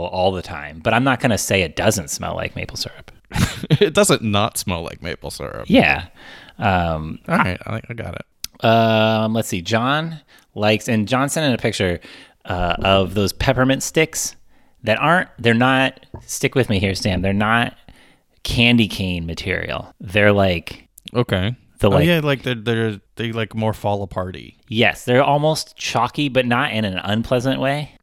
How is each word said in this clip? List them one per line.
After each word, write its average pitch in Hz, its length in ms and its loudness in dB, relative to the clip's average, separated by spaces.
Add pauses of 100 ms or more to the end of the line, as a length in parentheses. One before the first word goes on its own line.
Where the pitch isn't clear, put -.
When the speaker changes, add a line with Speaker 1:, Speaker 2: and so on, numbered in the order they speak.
Speaker 1:
all 92 260 0
the 92 100 -6
time, 76 420 -12
but 113 100 2
I'm 120 100 4
not 135 160 0
gonna 113 180 0
say 98 260 2
it 80 120 -4
doesn't - 340 0
smell 85 260 -8
like 87 200 -8
maple - 220 -10
syrup. - 340 -12 (200)
Speaker 2:
<laughs> - 140 0 (240)
It 165 240 4
doesn't 196 300 4
not 104 340 -2
smell 87 260 -4
like - 180 -12
maple 71 300 -10
syrup. - 380 -10
Speaker 1:
Yeah. 95 380 4 (500)
Um, 85 680 0
Speaker 2:
All 165 100 0
right, 98 280 0
I, 107 240 -8
I 120 40 -12
got 113 220 -12
it. - 500 -10
Speaker 1:
um, 110 680 2
let's 113 160 -2
see. 95 120 -4
John 139 580 -2 (360)
likes, 104 340 0
and 110 180 2
John 131 220 0
sent 160 160 -2
in 131 80 2
a 110 40 0
picture, 95 420 -2 (460)
uh, 90 340 -2
of 95 340 2
those 98 180 0
peppermint 131 520 0
sticks - 520 -2 (480)
that 110 160 2
aren't, 165 380 2
they're 117 160 2
not, 131 520 2 (200)
stick - 300 -4
with 127 140 2
me 98 100 2
here, 95 160 0
Sam, 92 260 0
they're 98 120 0
not 110 420 0 (680)
candy 120 440 4
cane 90 380 -6
material. 85 720 -6
They're 104 340 4
like 95 540 0 (260)
Speaker 2:
Okay. 113 420 0 (240)
Speaker 1:
the, 104 80 4
Speaker 2:
Oh, 101 40 6
Speaker 1:
like 147 160 4
Speaker 2:
yeah, 170 160 4
like, 139 200 0
they're, 127 120 -2
they're, 113 440 -2 (180)
they, 113 160 -4
like, 113 220 -6
more 110 180 0
fall 101 340 -2
aparty. 92 480 -8 (140)
Speaker 1:
Yes, 107 360 2
they're 123 180 4
almost 147 540 0
chalky, 123 520 -2
but 127 160 2
not 120 260 0
in 110 140 -2
an 92 120 -4
unpleasant 120 640 0
way. 139 420 -4